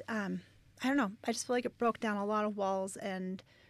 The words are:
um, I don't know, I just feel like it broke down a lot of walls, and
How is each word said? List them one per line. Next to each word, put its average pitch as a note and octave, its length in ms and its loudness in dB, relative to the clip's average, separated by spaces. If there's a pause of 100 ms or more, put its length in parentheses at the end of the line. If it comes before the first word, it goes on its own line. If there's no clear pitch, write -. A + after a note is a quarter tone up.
um, F#3+ 360 -4 (400)
I B3+ 60 2
don't C#4 100 4
know, G3+ 140 2 (120)
I A#3+ 80 0
just - 140 -4
feel B3 100 2
like B3 80 0
it - 140 -4
broke A#3 200 2
down G#3 200 0
a G3+ 80 0
lot G#3+ 180 2
of G#3 120 -2
walls, F#3+ 400 0
and F#3 460 -4 (280)